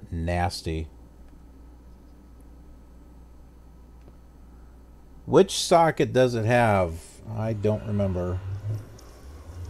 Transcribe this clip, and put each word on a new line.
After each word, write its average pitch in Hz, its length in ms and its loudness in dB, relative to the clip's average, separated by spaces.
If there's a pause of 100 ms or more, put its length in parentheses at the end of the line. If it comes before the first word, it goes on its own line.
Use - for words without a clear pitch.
(120)
nasty. 85 760 -4 (4000)
Which 156 320 4
socket 160 560 2
does 123 220 4
it 110 100 0
have? 107 480 4 (420)
I 110 180 -4
don't 107 340 0
remember. 92 520 -2 (1300)